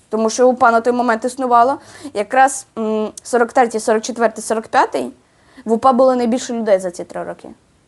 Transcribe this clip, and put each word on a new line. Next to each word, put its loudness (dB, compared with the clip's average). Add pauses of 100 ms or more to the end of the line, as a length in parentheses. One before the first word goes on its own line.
Тому -2
що 4
упа 4
на 2
той -2
момент -2
існувала. 2 (360)
Якраз, 0 (120)
м, -2 (100)
сорок -2
третій, 0
сорок 0
четвертий, -4
сорок -6
п'ятий -2 (520)
в -2
упа 2
було 4
найбільше -2
людей 0
за -4
ці -14
три -12
роки. -14 (400)